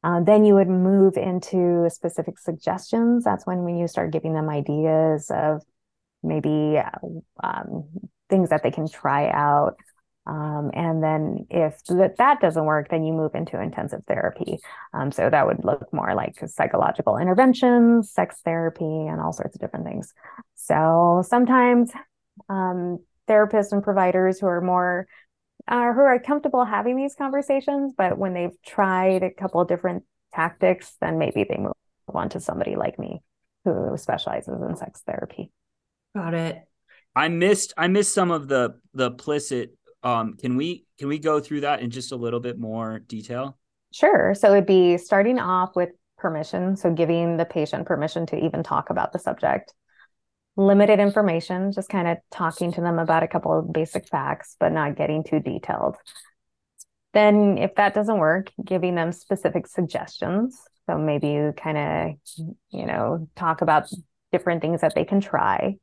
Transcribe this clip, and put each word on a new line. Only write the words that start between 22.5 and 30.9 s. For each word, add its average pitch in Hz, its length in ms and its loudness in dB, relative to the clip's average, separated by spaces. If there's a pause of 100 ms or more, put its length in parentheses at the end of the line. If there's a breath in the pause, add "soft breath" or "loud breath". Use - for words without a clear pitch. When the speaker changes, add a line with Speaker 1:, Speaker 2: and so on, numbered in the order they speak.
Speaker 1:
therapists 214 420 4
and 202 140 0
providers 185 560 2
who 202 60 -2
are 175 140 0
more, 180 460 0 (640 soft breath)
uh, 240 240 2
who 240 80 2
are 262 180 6
comfortable 269 460 0
having 214 320 -2
these 277 180 -4
conversations, 277 840 -2
but 185 220 0
when 190 160 -2
they've 175 320 -6
tried 190 560 2
a 180 80 -2
couple 185 300 -2
of 180 80 2
different 175 340 -2 (320)
tactics, 180 680 0